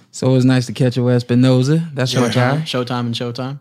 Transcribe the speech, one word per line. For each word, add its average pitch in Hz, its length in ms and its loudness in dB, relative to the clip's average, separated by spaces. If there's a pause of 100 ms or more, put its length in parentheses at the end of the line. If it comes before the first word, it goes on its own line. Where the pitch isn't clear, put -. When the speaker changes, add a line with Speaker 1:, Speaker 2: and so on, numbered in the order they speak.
(100)
Speaker 1:
So - 200 -4
it - 20 4
was 127 120 4
nice 127 220 4
to 113 60 -8
catch 123 240 0
up 127 80 0
with 123 220 0
Espinoza. 131 640 2
That's 123 220 -4
my 127 80 2
Speaker 2:
Showtime, 117 120 -2
Speaker 1:
guy. 127 240 2
Speaker 2:
Showtime 127 420 -4
and 117 140 -4
Showtime. 127 460 -8